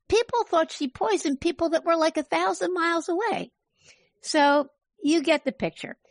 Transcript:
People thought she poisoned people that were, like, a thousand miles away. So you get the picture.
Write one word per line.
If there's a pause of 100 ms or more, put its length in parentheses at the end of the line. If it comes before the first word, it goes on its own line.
People
thought
she
poisoned
people
that
were,
like,
a
thousand
miles
away. (720)
So (360)
you
get
the
picture. (140)